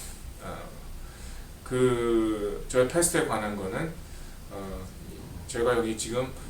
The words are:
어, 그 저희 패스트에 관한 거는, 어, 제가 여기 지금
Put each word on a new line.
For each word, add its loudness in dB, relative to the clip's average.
어, -8
그 4
저희 6
패스트에 4
관한 0
거는, -2
어, -8
제가 4
여기 2
지금 -2